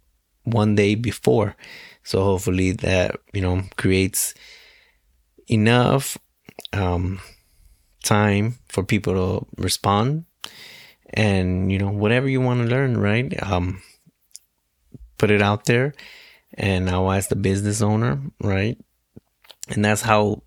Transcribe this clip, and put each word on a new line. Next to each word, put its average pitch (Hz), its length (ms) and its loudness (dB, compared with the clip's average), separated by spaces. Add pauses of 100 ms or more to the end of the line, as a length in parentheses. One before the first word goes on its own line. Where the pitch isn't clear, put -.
(440)
one 107 320 2
day 104 200 4
before. 117 600 0 (480)
So 95 200 0
hopefully 92 500 0
that, - 440 0 (160)
you 98 80 -4
know, 92 220 0 (140)
creates 95 560 0 (1120)
enough, 120 720 2 (560)
um, 92 480 -2 (840)
time 104 540 2 (100)
for - 160 -4
people 98 300 -2
to 92 480 -4
respond. 107 640 0 (880)
And, 95 580 0
you 95 60 0
know, 98 120 -2
whatever 107 380 0
you 131 140 0
wanna 123 240 0
learn, 127 320 0
right? 107 340 0 (120)
Um, 92 400 -2 (1400)
put 104 100 2
it 104 120 4
out 104 240 0
there, 127 280 0 (600)
and 92 340 0
I'll 92 220 0
ask 95 180 -2
the - 60 -2
business 98 460 -2
owner, 113 380 0 (220)
right? 101 360 -2 (920)
And 104 160 -2
that's 107 160 0
how 107 460 2